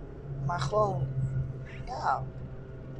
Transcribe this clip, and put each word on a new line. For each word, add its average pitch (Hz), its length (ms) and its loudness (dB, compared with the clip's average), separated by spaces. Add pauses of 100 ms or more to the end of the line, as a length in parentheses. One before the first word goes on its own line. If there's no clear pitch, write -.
(460)
Maar 175 140 2
gewoon, 202 480 4 (760)
ja, 139 380 2 (760)